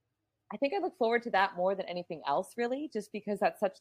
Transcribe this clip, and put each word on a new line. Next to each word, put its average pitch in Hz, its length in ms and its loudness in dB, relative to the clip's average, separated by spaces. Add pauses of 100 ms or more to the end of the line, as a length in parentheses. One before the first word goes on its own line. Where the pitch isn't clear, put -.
(540)
I 208 40 -6
think 277 160 0
I 403 60 0
look 349 180 -2
forward 233 260 4
to 208 80 -6
that 190 260 4
more 185 180 2
than 185 120 -6
anything 175 400 -6
else, 151 300 0
really, 254 360 -2
just 208 200 -6
because 202 280 -4
that - 180 2
such, 196 220 0